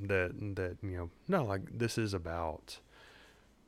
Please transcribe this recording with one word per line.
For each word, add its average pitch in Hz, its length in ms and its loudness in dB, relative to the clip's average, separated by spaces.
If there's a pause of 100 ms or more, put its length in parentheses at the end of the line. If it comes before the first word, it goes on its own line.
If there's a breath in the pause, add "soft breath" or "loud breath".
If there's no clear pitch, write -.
that, 98 500 2
that, 90 260 -2
you 95 140 -2
know, 85 120 -4 (200)
no, 175 160 4
like, 98 160 0 (160)
this 117 200 2
is 107 160 2
about, 82 680 -4 (880 loud breath)